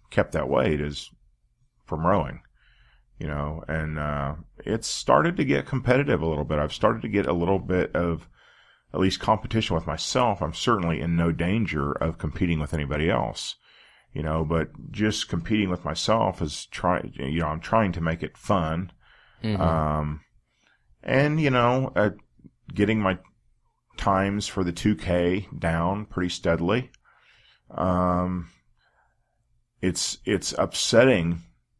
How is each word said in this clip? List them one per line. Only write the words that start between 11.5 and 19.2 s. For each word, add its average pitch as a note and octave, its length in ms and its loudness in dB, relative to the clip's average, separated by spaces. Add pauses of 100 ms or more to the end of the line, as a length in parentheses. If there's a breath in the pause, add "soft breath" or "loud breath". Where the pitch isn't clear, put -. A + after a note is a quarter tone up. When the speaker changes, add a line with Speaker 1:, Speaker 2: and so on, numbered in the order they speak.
Speaker 1:
of - 260 -4
competing E2+ 400 0
with D2+ 160 -4
anybody D2+ 340 -2
else, - 460 -2 (580 soft breath)
you - 80 -6
know, D#2 240 0
but D#2+ 240 0 (220)
just G#2 360 -2
competing F#2+ 440 0
with F2+ 120 -6
myself G2 600 0
is - 240 -8
try-, - 480 -2
you C#2 240 -4
know, D#2+ 80 0
I'm D#2 120 -4
trying A2 340 2
to E2 80 -6
make E2 200 -2
it - 160 -8
fun. E2+ 540 -2 (520 soft breath)